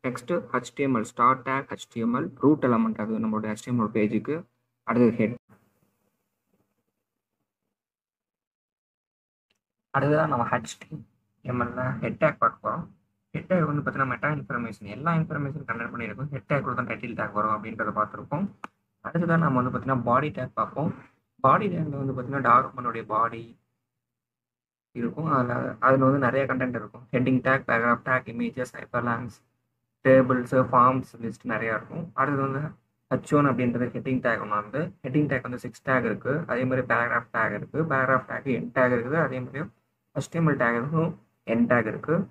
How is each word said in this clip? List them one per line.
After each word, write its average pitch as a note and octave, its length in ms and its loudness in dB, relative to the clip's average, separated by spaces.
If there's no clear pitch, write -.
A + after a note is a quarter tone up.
Next B2 260 -6
H B2 240 -4
டி C#3+ 120 0
எம் B2+ 100 2
எல் G#2+ 140 -4
ஸ்டார்ட் B2+ 360 4
tag, C3+ 240 -2
H - 220 -14
T A#2+ 120 -6
எம் A#2 120 0
L E3 100 -4
root C#3+ 240 6
element, A2+ 360 2
அது A2 200 -4
நம்மளுடைய G#2+ 300 -2
ஹெச் - 120 -14
டி B2 60 -4
எம் A#2+ 120 0
எல் G#2 120 -4
பேஜுக்கு. G#2+ 400 0
அடுத்தது A#2 300 4
head, G#2+ 160 0
அடுத்ததான் D3 380 4
நம்ம A#2+ 200 0
ஹெச் - 300 -6
டி - 60 -20
எம் B2 140 0
எல் A#2+ 140 -10
ல B2+ 100 -2
head G#2+ 200 -2
tag - 200 0
பார்க்க - 220 0
போறோம். C#3 200 -4
Head - 160 -6
tag E3+ 200 2
வந்து D3 140 0
பாத்தீங்கன்னா C3 300 -2
meta C#3 140 -4
information, A2+ 580 -8
எல்லா D3+ 140 -4
information C#3+ 480 -4
கண்டென்ட் A#2 260 -6
பண்ணியிருக்கும். A#2+ 400 -8
Head - 160 -8
டேக் C3+ 280 0
தான் A#2+ 120 -4
title A#2 300 -8
tag G#2 180 -4
வரும் G#2+ 180 0
அப்படின்றத G#2+ 420 -6
பார்த்திருப்போம். C#3+ 480 -4
அடுத்ததான் E3+ 380 2
நம்ம C3 160 2
வந்து B2 120 0
பாத்தீங்கன்னா B2+ 340 -2
body C3 300 2
டேக் B2+ 220 -8
பார்ப்போம். C3+ 300 -2
Body F3 280 6
டேக்ல D3+ 280 -4
வந்து C3+ 140 -4
பாத்தீங்கன்னா C3 320 -4
டாக்குமெண்டோடைய A#2+ 680 2
body A2+ 300 0
இருக்கும். D3+ 340 -4
அதுல, B2 200 0
அதுல C3 200 6
வந்து C#3 180 4
நிறைய C3 260 2
content B2+ 300 -2
இருக்கும். - 320 -16
Heading B2+ 340 2
tag, C3 220 2
paragraph A#2 400 2
tag, B2+ 240 0
images, A#2+ 460 -6
hyperlines, A#2+ 580 -4
tables, B2+ 480 6
forms, B2+ 420 4
list - 280 -10
நிறையா A2+ 260 -2
இருக்கும். - 280 -10
அடுத்தது C#3 260 2
வந்து C3+ 160 -2
ஹெச் - 260 -2
ஒன் C#3+ 120 4
அப்படின்றது A#2+ 460 0
heading B2+ 300 -2
tag A2 200 0
ஒண்ணு G#2 160 -2
வந்து, B2 200 -6
heading D3 280 2
tag B2+ 160 -2
வந்து B2 180 -10
சிக்ஸ் - 240 -12
tag A#2+ 200 2
இருக்கு. B2 240 -2
அதே B2 200 0
மாதிரி B2+ 220 0
paragraph A#2+ 440 0
tag G#2+ 240 -2
இருக்கு, - 180 -8
Paragraph C3 400 2
tag A#2+ 260 -6
எண்ட் A#2 200 -8
tag B2+ 180 4
இருக்குது, C3 300 0
அதே C3 200 -4
மாதிரி C#3 160 -8
ஹெச் - 180 -8
டி E3 80 0
M D#3 100 4
L B2+ 120 0
tag A#2 180 2
இருக்கும், D#3+ 300 0
எண்ட் A#2 200 4
tag A2+ 200 2
இருக்கு. - 220 -2